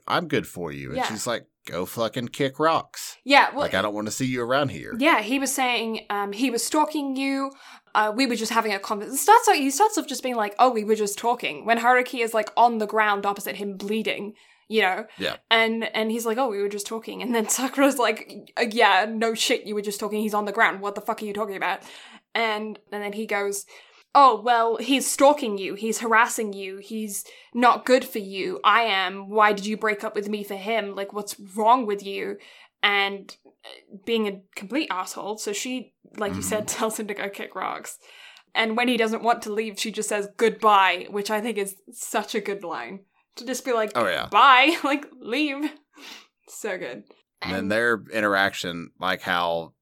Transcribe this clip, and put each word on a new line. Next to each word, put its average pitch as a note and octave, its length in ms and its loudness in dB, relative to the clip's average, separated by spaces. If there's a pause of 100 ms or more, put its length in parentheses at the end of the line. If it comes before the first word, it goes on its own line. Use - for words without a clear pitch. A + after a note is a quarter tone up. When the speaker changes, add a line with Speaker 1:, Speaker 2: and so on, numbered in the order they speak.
Speaker 1:
I'm E3 200 0
good B2 200 -2
for E2+ 240 -8
you." C#2 180 -10
And - 80 -6
Speaker 2:
Yeah. B3 100 -2
Speaker 1:
she's - 200 -6
like, A#2 180 -4 (200)
"Go F2+ 200 -6
fucking A#2 440 -4
kick C3+ 300 -4
rocks." - 640 -2
Speaker 2:
Yeah, C4 260 6
well, B3 100 -4
Speaker 1:
Like, - 120 -2
"I F#2 80 2
don't G#2 140 -2
wanna G#2+ 160 -6
see C3 160 -4
you B2+ 160 -2
around C3 260 0
here." C#2 280 -12
Speaker 2:
Yeah, C4+ 240 2
he A3 180 -2
was C4+ 140 -4
saying, A#3 560 -2
um, G3+ 240 -4
he B3 180 0
was A3+ 120 -2
stalking D4+ 520 0
you. C4+ 360 -2 (440)
Uh, G#3+ 200 2
we C4 120 2
were A#3+ 80 0
just G#3+ 180 -4
having A3 200 0
a G3 60 -2
conversation. G#3 380 -6
Starts A4 320 6
out, F#4+ 60 6
he C#4 160 0
starts G#4+ 260 2
off D4 100 -4
just B3 160 -8
being B3+ 120 -2
like, G#3+ 240 -2
"Oh, B3+ 120 8
we A3 120 0
were G#3+ 120 2
just G#3 220 -2
talking," F#3 480 -2
when A#3 140 2
Haruki B3 440 4
is, A3+ 100 -4
like, G#3+ 220 0
on A#3 220 6
the G#3+ 100 -2
ground G#3 380 2
opposite G3+ 320 -4
him G3+ 180 -6
bleeding, G3+ 600 -4 (320)
you G#3+ 160 2
know? F#3 240 0 (100)
Speaker 1:
Yeah. F3+ 200 -4 (120)
Speaker 2:
And, A3+ 340 2 (120)
and A3 160 0
he's A3+ 160 -4
like, A3 100 -2
"Oh, C4 120 0
we G3+ 120 -4
were G3+ 80 -2
just G3+ 160 -8
talking." A3 380 -10
And A#3+ 100 -4
then A3+ 160 0
<laughs> - 80 -2
Sakura's C4+ 400 2
like, - 580 -2
"Uh, A#3+ 140 0
yeah, G#3 400 6
no A3+ 240 0
shit, - 320 0
you G#3 80 -6
were G#3 80 -2
just G3+ 180 -6
talking. G#3+ 220 -4
He's G#3+ 140 -2
on G#3 100 0
the G#3 80 -6
ground. G3+ 280 2
What G3+ 120 -6
the G3+ 80 -10
fuck A3 220 -6
are - 20 -8
you G#3 80 -6
talking G3+ 240 -4
about?" F3+ 240 -2 (540)
And, G#3+ 420 -2 (140)
and G#3 120 -6
then G#3 100 -6
he A3 120 -6
goes, G3+ 400 -4 (480)
"Oh, B3+ 260 8
well, A3+ 380 2
he's B3+ 320 0
stalking C#4 480 4
you. F3+ 160 -6
He's G#3+ 260 -4
harassing A3+ 540 2
you. G3 240 -10
He's G#3+ 480 -8 (300)
not A#3+ 320 6
good C4 180 6
for - 140 -6
you. F#3+ 440 -6
I G#3+ 200 8
am. G3 460 0
Why G#3+ 240 6
did F#3+ 120 -6
you G#3+ 120 -2
break G#3 260 -2
up A3 100 -4
with G3+ 160 -4
me G#3 140 -4
for G3 120 -10
him? G3+ 400 -4
Like, G3 180 -6
what's G3+ 260 -10
wrong G#3+ 480 2
with G3+ 180 -4
you?" G3 320 -6 (440)
And, G3 540 0 (300)
uh, - 400 -20
being A3+ 220 0
a F#3+ 140 -8 (140)
complete A3 360 -6
asshole, F#3+ 460 -8
so A3 160 -6
she, B3+ 400 -8 (240)
like G#3 180 -4
you F#3+ 60 -6
said, G#3+ 180 -2
<laughs> G#3+ 80 -8
Speaker 1:
Mm-hmm. - 120 -6
Speaker 2:
tells A3 200 -2
him G#3+ 80 -8
to G3+ 60 -6
go G3+ 160 -6
kick - 260 -14
rocks. - 420 -8 (580)
And A3 220 0
when A#3+ 100 2
he B3 100 2
doesn't A3 260 0
want A3+ 200 0
to G#3+ 100 -8
leave, G#3+ 260 -6
she A3+ 120 -6
just G#3 180 -6
says, G3+ 280 -4
"Goodbye," G3+ 720 4
which G3+ 220 -4
I G#3+ 100 0
think A3 160 -4
is G3 180 -4 (160)
such - 440 -6
a G#3+ 60 -2
good G3 220 -6
line. D#3+ 380 -10 (340)
To A#3+ 100 -14
just A#3+ 200 -6
be B3+ 80 0
like, A3 220 0
Speaker 1:
Oh, - 120 2
yeah. D#2 200 -2
Speaker 2:
"Bye." C4 520 6
<laughs> - 40 -14
Like, C#4+ 220 -2 (140)
leave. C#4 520 -4 (760)
So F#3+ 300 -10
good. - 260 -12 (380)
Speaker 1:
And - 120 -8
then F#2+ 60 -4
Speaker 2:
And G2 120 -4
Speaker 1:
their A2+ 400 0
interaction, G2 880 0
like, F2+ 220 -2
how E2+ 600 0